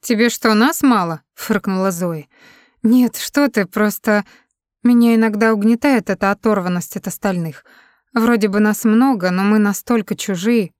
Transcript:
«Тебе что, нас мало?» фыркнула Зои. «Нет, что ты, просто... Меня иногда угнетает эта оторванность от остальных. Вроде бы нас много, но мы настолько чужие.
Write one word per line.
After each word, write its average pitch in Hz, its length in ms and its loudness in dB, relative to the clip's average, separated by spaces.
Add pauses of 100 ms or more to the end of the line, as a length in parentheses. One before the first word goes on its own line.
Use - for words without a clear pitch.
«Тебе 233 280 0
что, 220 260 0
нас 247 280 2
мало?» 185 400 0 (120)
фыркнула 190 560 -4
Зои. 170 380 -6 (540)
«Нет, 240 340 2
что - 320 -2
ты, 202 180 -2
просто... 208 580 -2 (600)
Меня 233 320 4
иногда 220 360 2
угнетает 226 560 0
эта 196 220 -2
оторванность 190 680 -4
от 202 120 -10
остальных. 175 560 -6 (480)
Вроде 226 360 0
бы 202 120 0
нас 214 240 0
много, 226 460 2
но 185 120 -2
мы 208 160 2
настолько 214 560 -2
чужие. 202 640 -2